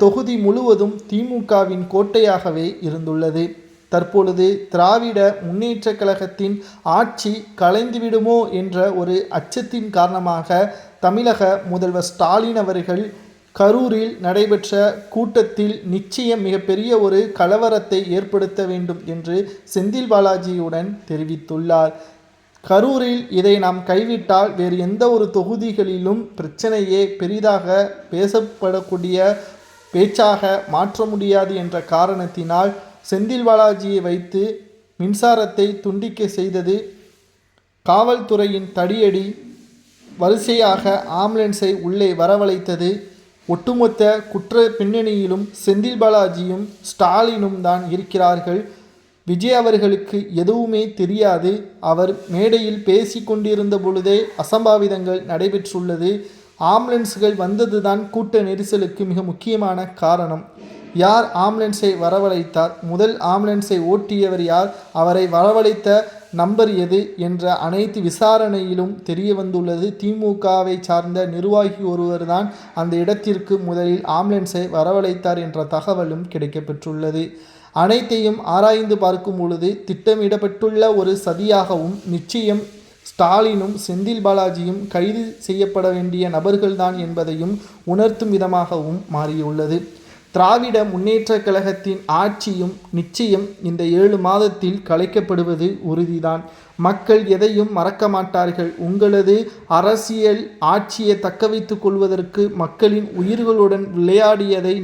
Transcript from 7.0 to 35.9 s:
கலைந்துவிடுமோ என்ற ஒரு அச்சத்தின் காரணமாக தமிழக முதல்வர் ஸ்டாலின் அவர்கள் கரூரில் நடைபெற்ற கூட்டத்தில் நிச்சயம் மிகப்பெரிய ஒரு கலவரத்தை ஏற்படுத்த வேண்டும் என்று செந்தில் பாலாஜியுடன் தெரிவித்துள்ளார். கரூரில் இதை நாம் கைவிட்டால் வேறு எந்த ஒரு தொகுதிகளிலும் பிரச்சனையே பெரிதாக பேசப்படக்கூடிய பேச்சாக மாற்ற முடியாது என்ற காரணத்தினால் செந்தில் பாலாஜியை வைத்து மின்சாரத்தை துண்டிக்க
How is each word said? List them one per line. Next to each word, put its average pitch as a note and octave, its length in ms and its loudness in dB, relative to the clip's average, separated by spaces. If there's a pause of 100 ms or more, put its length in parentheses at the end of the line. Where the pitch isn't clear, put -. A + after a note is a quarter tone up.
கலைந்துவிடுமோ A3+ 760 2 (140)
என்ற F#3 260 -4 (160)
ஒரு F3+ 220 -2 (240)
அச்சத்தின் A3+ 500 -8
காரணமாக F3+ 720 0 (380)
தமிழக G3+ 520 2 (200)
முதல்வர் F3+ 400 -2
ஸ்டாலின் A3 520 0
அவர்கள் F#3 400 -4 (520)
கரூரில் A3 640 2
நடைபெற்ற G3+ 540 0 (360)
கூட்டத்தில் G#3+ 760 0
நிச்சயம் G3+ 580 -2
மிகப்பெரிய G3 580 -2
ஒரு G3 200 4 (200)
கலவரத்தை G#3 600 2 (100)
ஏற்படுத்த G3 560 -2
வேண்டும் F3+ 400 -6
என்று E3 320 -6 (360)
செந்தில் G#3+ 380 -2
பாலாஜியுடன் F3+ 800 0 (200)
தெரிவித்துள்ளார். D#3+ 840 0 (680)
கரூரில் B3 580 2 (160)
இதை G3+ 160 6 (100)
நாம் F3+ 240 0
கைவிட்டால் G3+ 680 2
வேறு F3+ 220 -2
எந்த G3 340 -2
ஒரு G#3+ 220 4
தொகுதிகளிலும் G3+ 880 -2 (140)
பிரச்சனையே G3 680 -2 (180)
பெரிதாக G3+ 460 0 (460)
பேசப்படக்கூடிய F#3 1040 -2 (760)
பேச்சாக G3+ 580 4 (220)
மாற்ற G3+ 320 0
முடியாது G3 500 0
என்ற F3 260 -6 (120)
காரணத்தினால் F3 800 0 (380)
செந்தில் A3+ 380 -2
பாலாஜியை G3+ 540 4
வைத்து F3+ 420 -2 (560)
மின்சாரத்தை G#3 640 2 (140)
துண்டிக்க G3+ 480 -4